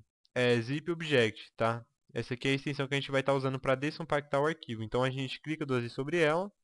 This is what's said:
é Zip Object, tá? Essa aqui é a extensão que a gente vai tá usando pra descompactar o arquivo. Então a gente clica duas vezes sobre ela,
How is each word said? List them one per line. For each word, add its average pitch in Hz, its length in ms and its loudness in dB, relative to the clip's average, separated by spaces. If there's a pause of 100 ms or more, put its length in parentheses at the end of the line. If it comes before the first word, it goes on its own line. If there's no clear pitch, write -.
(340)
é 123 260 4
Zip 143 300 -4
Object, 147 680 2
tá? 117 260 0 (300)
Essa 120 220 -6
aqui 139 140 -2
é - 20 4
a 135 40 4
extensão 139 320 -2
que 127 60 -8
a 139 80 0
gente 139 100 -8
vai 135 120 2
tá 139 100 2
usando 131 260 0
pra 135 160 2
descompactar 143 680 -2
o 147 40 2
arquivo. 123 360 -4
Então 123 200 0
a 131 60 2
gente 131 320 -6
clica 156 240 -6
duas 131 160 0
vezes 117 140 -4
sobre 147 240 -2
ela, 170 340 2 (120)